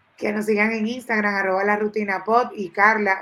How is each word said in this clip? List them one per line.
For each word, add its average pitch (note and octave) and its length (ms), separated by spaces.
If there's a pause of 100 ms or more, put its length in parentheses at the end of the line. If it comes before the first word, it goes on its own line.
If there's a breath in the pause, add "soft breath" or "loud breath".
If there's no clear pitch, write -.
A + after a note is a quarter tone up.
(180)
que G#3+ 160
nos G#3+ 120
sigan G#3+ 260
en A3 160
Instagram, A3 480
arroba G3 280
la G#3 140
rutina G#3 460
pod, A3+ 320
y F#3+ 140
Carla G#3 520